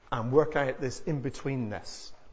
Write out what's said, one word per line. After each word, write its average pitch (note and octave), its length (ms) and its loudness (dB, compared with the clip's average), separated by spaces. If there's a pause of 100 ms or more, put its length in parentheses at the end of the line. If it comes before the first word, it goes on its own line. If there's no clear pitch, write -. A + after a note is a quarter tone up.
(120)
and A#2+ 200 0
work D3+ 240 6
out C#3 260 2
this B2+ 200 -4
in-betweenness. C3 1120 -4 (220)